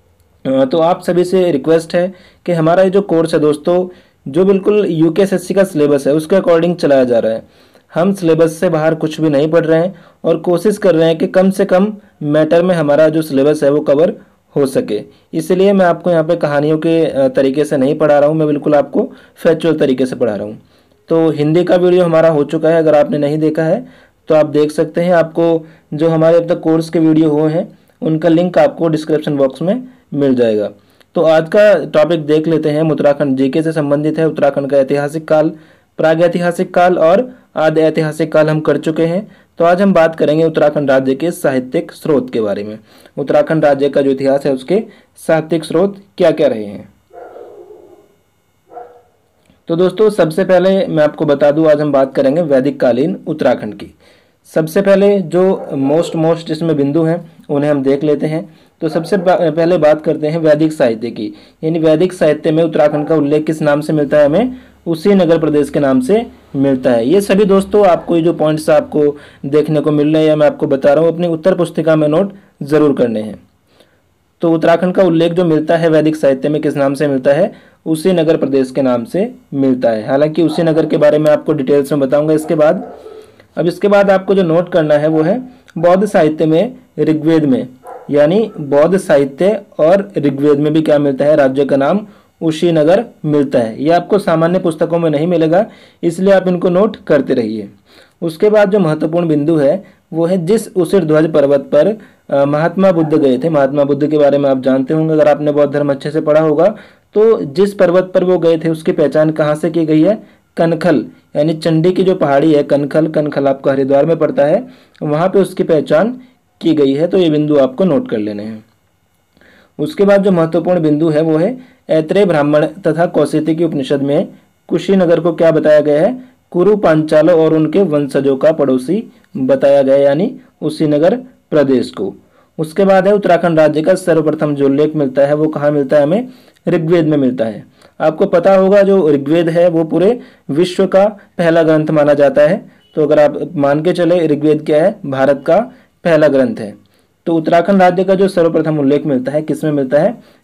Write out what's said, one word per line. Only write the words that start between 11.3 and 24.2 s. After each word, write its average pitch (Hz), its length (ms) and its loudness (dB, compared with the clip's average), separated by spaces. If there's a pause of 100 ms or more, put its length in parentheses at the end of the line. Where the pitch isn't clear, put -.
से 190 160 0
कम 190 280 0 (300)
matter 156 400 2
में 180 120 0
हमारा 156 340 2
जो 156 120 0
syllabus 151 420 0
है 139 80 0
वो 147 80 0
cover 151 340 0 (420)
हो 143 100 2
सके। 127 380 -4 (300)
इसलिए 185 400 0
मैं 190 120 2
आपको 170 260 0
यहाँ 165 120 2
पे 165 120 -2
कहानियों 151 420 0
के, 165 280 0
अ, 135 220 0
तरीके 135 380 0
से 147 120 -2
नहीं 135 180 0
पढ़ा 147 240 2
रहा 143 100 4
हूँ, 160 80 -2
मैं 156 100 0
बिल्कुल 147 280 -2
आपको 185 360 -2 (240)
factual 160 400 0
तरीके 135 300 0
से 127 100 -6
पढ़ा 117 200 -2
रहा 101 100 -8
हूँ। 107 140 -14 (500)
तो 165 200 2
हिंदी 151 340 0
का 180 120 0
video 180 280 2
हमारा 165 260 2
हो 147 140 0
चुका 160 260 -2
है, 165 80 2
अगर 156 180 2
आपने 147 220 0
नहीं 147 200 -2
देखा 156 260 -2
है 202 220 -2 (420)